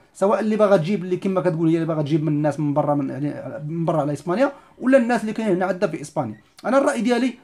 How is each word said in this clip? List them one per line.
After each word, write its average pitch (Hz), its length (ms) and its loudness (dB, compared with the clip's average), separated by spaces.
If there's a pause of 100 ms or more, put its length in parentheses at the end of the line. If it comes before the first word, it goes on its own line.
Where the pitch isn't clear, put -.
(140)
سواء 202 260 2
اللي 214 160 0
باغا 202 220 4
تجيب 175 260 -2
اللي 180 140 -2
كما 185 240 -2
كتقول 170 280 2
هي 165 60 4
اللي 165 100 0
باغا 156 160 -2
تجيب 151 220 0
من 156 100 0
الناس 147 260 0
من 147 140 0
برا 147 220 2
من 139 140 -2
يعني 131 580 -8
من 165 180 -4
برا 160 160 0
على 147 120 -2
اسبانيا، 196 380 -2 (300)
ولا 262 160 6
الناس 233 240 0
اللي 214 120 -4
كاينين 214 220 0
هنا 185 100 0
عندنا 185 260 -2
في 160 100 -8
اسبانيا. 127 360 -6 (280)
انا 240 120 2
الراي 277 240 2
ديالي 240 320 0 (100)